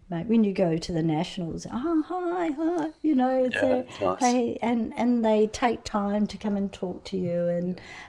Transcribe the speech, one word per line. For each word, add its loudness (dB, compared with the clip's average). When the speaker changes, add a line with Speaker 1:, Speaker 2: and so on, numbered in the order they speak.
Speaker 1:
make -4
when 4
you 2
go 2
to -6
the 0
nationals. -2
"Oh, 0
hi, -2
hi," -2
you 2
know, 4
it's -2
Speaker 2:
Yeah, 2
Speaker 1:
a, 4
Speaker 2:
it's -10
nice. 0
Speaker 1:
they, 2
and, 0
and 2
they 6
take -2
time 0
to -12
come -2
and -2
talk -8
to -6
you, 0
and, -2